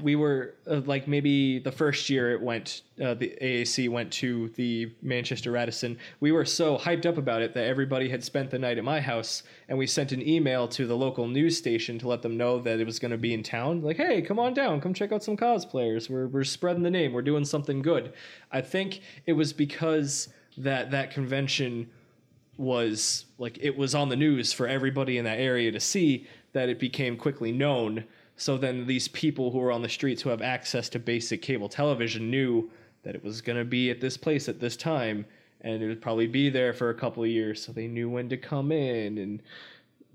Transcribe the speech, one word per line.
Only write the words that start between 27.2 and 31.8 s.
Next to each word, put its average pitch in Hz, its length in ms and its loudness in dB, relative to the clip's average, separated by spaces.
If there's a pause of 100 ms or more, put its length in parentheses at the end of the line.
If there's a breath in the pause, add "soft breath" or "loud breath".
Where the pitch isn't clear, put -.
known. 120 520 2 (320 loud breath)
So 139 240 0
then 127 260 -2
these 127 220 0
people 135 420 0
who 123 80 -2
were 127 140 4
on 117 100 0
the 117 80 -2
streets 127 320 0
who 139 80 -2
have 117 140 0
access 123 460 -2
to - 100 -4
basic 117 420 -2
cable 107 260 -2
television 117 640 0